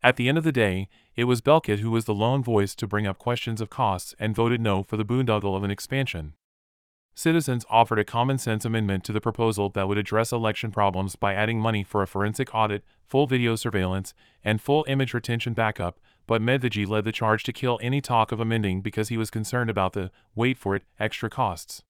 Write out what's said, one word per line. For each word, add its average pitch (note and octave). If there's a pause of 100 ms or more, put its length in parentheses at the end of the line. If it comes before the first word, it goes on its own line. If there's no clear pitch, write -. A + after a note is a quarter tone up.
At B2+
the B2
end D3
of E3
the D#3+
day, G2 (260)
it A#2+
was B2
Belkett C3+
who A2
was A2+
the A2
lone A#2+
voice G#2
to -
bring G#2
up F#2+
questions A#2
of G#2+
costs G2+
and A2
voted A#2
no G2
for -
the G#2+
boondoggle G#2+
of G2
an G2
expansion. G2+ (840)
Citizens D#3
offered A2
a G#2
common-sense A#2+
amendment G#2+
to -
the G#2+
proposal G#2+
that F#2+
would G2+
address A2
election A2+
problems G2
by G2
adding A2
money A2
for G2+
a F#2+
forensic G#2+
audit, G#2 (220)
full C#3
video A#2+
surveillance, F#2+ (280)
and G#2+
full D3+
image C3+
retention A#2+
backup, G#2+ (260)
but A2+
Medviji A#2
led G#2
the A2+
charge A2
to B2+
kill B2
any C3
talk A2+
of A2
amending A2
because G#2+
he A#2
was A2
concerned A2+
about F#2+
the, F#2 (240)
wait B2
for G2
it, G2 (140)
extra G#2+
costs. -